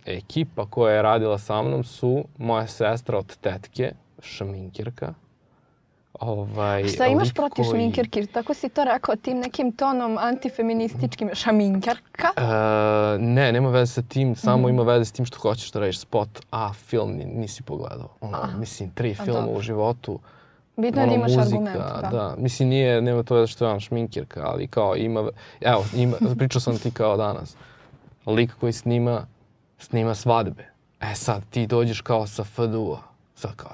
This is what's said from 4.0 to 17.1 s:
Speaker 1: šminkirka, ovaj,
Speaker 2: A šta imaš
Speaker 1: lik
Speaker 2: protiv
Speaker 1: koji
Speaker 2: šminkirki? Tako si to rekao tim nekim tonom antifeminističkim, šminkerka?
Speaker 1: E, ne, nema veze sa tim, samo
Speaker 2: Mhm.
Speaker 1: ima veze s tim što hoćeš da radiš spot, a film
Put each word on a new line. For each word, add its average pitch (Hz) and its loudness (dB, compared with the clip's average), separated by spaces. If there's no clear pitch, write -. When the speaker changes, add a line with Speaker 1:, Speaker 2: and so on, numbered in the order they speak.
Speaker 1:
šminkirka, 98 -10
ovaj, 104 -2
Speaker 2:
A 101 0
šta 160 2
imaš 277 4
Speaker 1:
lik - -2
Speaker 2:
protiv 294 -2
Speaker 1:
koji 233 0
Speaker 2:
šminkirki? 226 0
Tako 202 -4
si - -6
to 294 0
rekao 254 0
tim 254 -4
nekim 247 -2
tonom 247 0
antifeminističkim, 226 -2
šminkerka? 208 0
Speaker 1:
E, - 2
ne, 120 4
nema 127 4
veze 123 4
sa 123 -2
tim, 127 0
samo 127 4
Speaker 2:
Mhm. 127 4
Speaker 1:
ima 123 4
veze 117 4
s 110 -6
tim 127 -4
što - -10
hoćeš 110 -2
da - -6
radiš 95 -2
spot, 107 -2
a 107 -4
film 107 -4